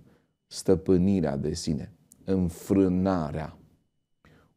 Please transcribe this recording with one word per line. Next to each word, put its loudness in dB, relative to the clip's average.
stăpânirea 2
de -4
sine, -6
înfrânarea. 0